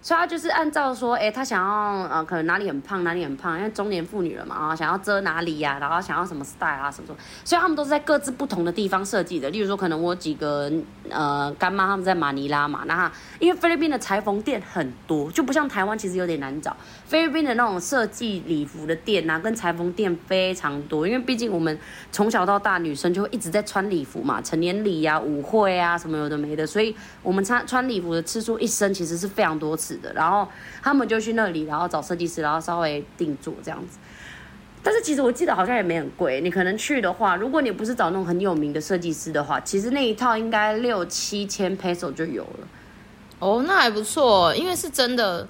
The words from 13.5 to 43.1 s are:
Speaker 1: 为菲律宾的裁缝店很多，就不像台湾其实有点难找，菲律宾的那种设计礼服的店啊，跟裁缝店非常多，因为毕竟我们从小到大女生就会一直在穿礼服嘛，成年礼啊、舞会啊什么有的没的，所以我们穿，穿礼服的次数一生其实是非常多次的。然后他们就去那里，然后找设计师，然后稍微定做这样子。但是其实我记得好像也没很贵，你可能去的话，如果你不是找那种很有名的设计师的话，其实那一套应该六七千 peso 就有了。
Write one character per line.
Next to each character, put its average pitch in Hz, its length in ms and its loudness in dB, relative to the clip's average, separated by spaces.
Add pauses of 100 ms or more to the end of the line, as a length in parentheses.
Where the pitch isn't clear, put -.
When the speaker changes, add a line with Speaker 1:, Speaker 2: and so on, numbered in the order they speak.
Speaker 1:
为 359 60 -2
菲 339 100 2
律 339 80 4
宾 302 140 0
的 262 80 0
裁 196 220 0
缝 208 200 0
店 220 220 -2 (100)
很 135 220 -4 (140)
多， 151 240 0
就 - 100 2
不 262 100 0
像 285 160 2
台 208 160 0
湾 214 140 -2
其 202 100 -4
实 180 80 -2
有 185 80 0
点 165 140 0
难 139 240 -6
找， - 120 -6 (300)
菲 320 220 4
律 277 60 0
宾 311 120 2
的 262 100 2
那 233 120 4
种 190 120 0
设 220 280 0
计 208 400 -4
礼 151 180 0
服 151 220 -10
的 160 80 0
店 165 340 0
啊， 160 120 2
跟 214 140 -2
裁 175 180 -2
缝 170 200 -2
店 180 240 0 (120)
非 185 260 2
常 147 280 -4
多， 156 260 0
因 220 40 2
为 254 60 0
毕 247 180 0
竟 226 160 -2
我 170 60 0
们 160 180 0 (360)
从 208 180 4
小 196 160 2
到 202 100 4
大 202 220 2
女 160 160 -2
生 175 180 2
就 196 120 2
会 208 80 -4
一 254 40 -4
直 175 140 -4
在 202 140 2
穿 202 260 -2
礼 160 140 0
服 - 180 -8
嘛， 120 180 0
成 - 200 -2
年 185 240 0
礼 165 200 2
啊、 156 140 4
舞 147 240 -2
会 196 360 4
啊 170 200 2
什 160 100 -6
么 156 80 -2
有 147 120 -2
的 147 100 -2
没 147 160 -4
的， 156 100 0
所 202 160 0
以 220 140 2 (260)
我 180 120 0
们 190 120 4
穿， 240 220 0
穿 254 220 0
礼 214 120 0
服 170 140 -2
的 165 80 2
次 220 180 -4
数 226 200 -2
一 240 60 2
生 202 280 2
其 185 100 -2
实 165 140 -4
是 190 80 -4
非 196 160 0
常 160 160 2
多 156 180 -2
次 - 200 -6
的。 - 20 -10 (160)
然 156 160 4
后 196 160 4 (340)
他 262 140 2
们 247 140 4
就 220 100 2
去 220 140 -2
那 220 160 2
里， 160 160 -2
然 151 120 -4
后 175 120 0
找 160 120 -2
设 175 140 -4
计 170 100 -2
师， 165 160 -4
然 151 120 2
后 160 80 2
稍 170 180 -2
微 147 260 0 (120)
定 151 220 -2
做 - 140 -8 (120)
这 156 60 -8
样 - 180 -8
子。 - 100 -20 (840)
但 427 140 2
是 453 80 4
其 311 100 -2
实 277 80 2
我 262 120 4
记 285 120 0
得 302 80 2
好 185 140 4
像 247 80 0
也 220 80 2
没 170 160 0
很 139 120 -4
贵， 139 300 0
你 175 80 0
可 180 140 0
能 190 160 0
去 269 220 0
的 180 120 0
话， 190 220 2
如 208 140 -2
果 302 120 2
你 240 120 0
不 190 120 -4
是 233 100 -2
找 190 160 2
那 185 40 -2
种 190 100 0
很 175 140 0
有 190 160 2
名 151 180 0
的 156 80 -2
设 185 160 0
计 170 160 -2
师 156 200 -6
的 147 100 0
话， 143 180 0
其 196 200 -2
实 226 100 -2
那 269 180 2
一 220 60 0
套 233 220 2
应 226 120 -2
该 214 260 2
六 220 320 0
七 202 400 -4
千 190 300 0
peso 175 380 -2
就 160 100 -2
有 127 200 -4
了。 - 240 -14 (720)